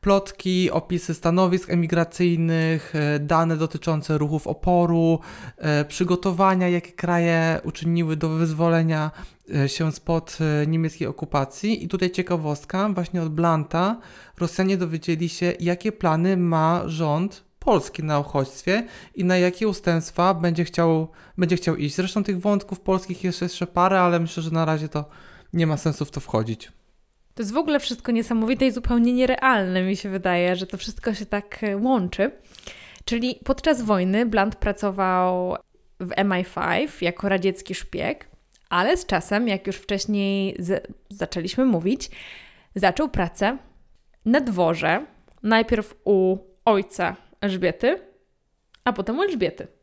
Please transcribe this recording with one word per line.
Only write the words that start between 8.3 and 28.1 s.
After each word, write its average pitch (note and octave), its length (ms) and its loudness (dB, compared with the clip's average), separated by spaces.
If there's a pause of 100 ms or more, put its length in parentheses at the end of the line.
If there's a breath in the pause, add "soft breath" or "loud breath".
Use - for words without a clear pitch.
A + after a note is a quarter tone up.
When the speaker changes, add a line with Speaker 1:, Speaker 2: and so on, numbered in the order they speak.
Speaker 1:
e, C#3 140 2
się D#3+ 220 -2
spod, - 460 -4 (240)
e, D3+ 60 0
niemieckiej D#3+ 400 -2
okupacji. D3+ 760 -2
I F3 40 -8
tutaj F3+ 240 -2
ciekawostka, F3 760 -2
właśnie F3+ 320 -2
od E3 80 -2
Blanta E3 720 0 (400 loud breath)
Rosjanie F#3 380 0
dowiedzieli E3 520 -2
się, F3 300 -2
jakie F3 320 -2
plany F3+ 460 2
ma E3+ 480 2
rząd D#3+ 600 -2 (140)
polski - 440 0
na D3+ 160 0
uchodźstwie D3 640 -2 (320 loud breath)
i F#3 80 -4
na F3+ 140 4
jakie F3+ 300 2
ustępstwa F3+ 680 0
będzie E3+ 320 0
chciał, D#3+ 420 2 (300 loud breath)
będzie F3+ 180 2
chciał E3+ 200 0
iść. D3 200 -4
Zresztą F#3+ 280 -2
tych F#3+ 160 -2
wątków G3 400 0
polskich F#3 440 -2
jest F3+ 180 -2
jeszcze F3 260 -4
parę, F#3 340 4
ale F3 180 4
myślę, E3 240 -4
że D#3+ 80 -4
na D#3+ 140 2
razie D#3 240 -2
to D3 160 -4 (480 loud breath)
nie E3 140 2
ma D#3 100 0
sensu D3+ 280 -2
w - 60 -16
to - 80 -6
wchodzić. A2 520 -2 (600)
Speaker 2:
To A#3 100 -6
jest G3+ 100 -6
w B3+ 40 0
ogóle D#4 220 2
wszystko B3+ 320 -6